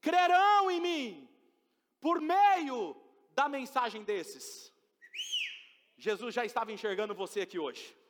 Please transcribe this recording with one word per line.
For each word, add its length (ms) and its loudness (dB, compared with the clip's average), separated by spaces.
crerão 680 6
em 100 -2
mim, 480 -4
por 200 0
meio 760 2
da 160 2
mensagem 560 -4
desses." 640 -8
Jesus 360 -4
já 120 -2
estava 260 -4
enxergando 420 -4
você 280 -6
aqui 160 -8
hoje. 360 -10